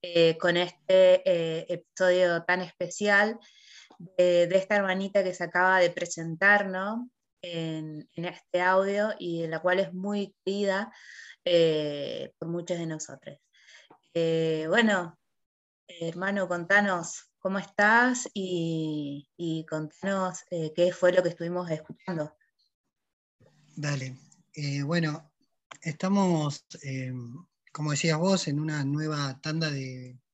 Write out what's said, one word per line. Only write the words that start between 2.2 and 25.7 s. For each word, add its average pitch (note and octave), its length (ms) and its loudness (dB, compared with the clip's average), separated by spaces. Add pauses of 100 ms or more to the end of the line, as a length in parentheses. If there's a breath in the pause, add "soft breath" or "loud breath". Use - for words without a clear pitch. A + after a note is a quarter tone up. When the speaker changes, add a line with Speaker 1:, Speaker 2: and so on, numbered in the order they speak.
Speaker 1:
tan F3+ 180 0
especial G#3 760 0 (760 loud breath)
de, F3 300 6
de F3+ 100 2
esta F#3+ 200 2
hermanita G3 460 0
que F#3 120 -2
se F3+ 100 -6
acaba F#3 360 4
de F3 100 4
presentar, F3 760 0
¿no? G#3 440 -6 (320)
en, D#3+ 720 -8
en E3 100 -8
este F3 380 -4
audio G3 560 2
y E3+ 240 -6
de E3 60 -6
la D#3+ 120 -6
cual F3+ 200 2
es F3 120 -2
muy G3+ 420 -6 (120)
querida, G3+ 440 -2 (540 loud breath)
eh, D#3 960 0
por E3 100 -10
muchos E3+ 300 -6
de E3+ 80 -6
nosotros. D3 500 -12 (800 soft breath)
Eh, E3 560 0
bueno, G3 480 2 (680)
hermano, F3 600 -4
contanos F3 920 0
cómo F#3+ 200 -2
estás A#3 720 2
y, D#3+ 1040 -4
y D#3+ 300 -6
contanos, F3+ 840 -6
eh, D#3+ 240 -4
qué F3 200 2
fue F3+ 180 4
lo F3+ 100 4
que F#3 60 2
estuvimos F3 420 -6
escuchando. D#3 640 -8 (1400)
Speaker 2:
Dale. C3+ 400 -4 (380)
Eh, C#3+ 280 -4
bueno, D3+ 480 -2 (520)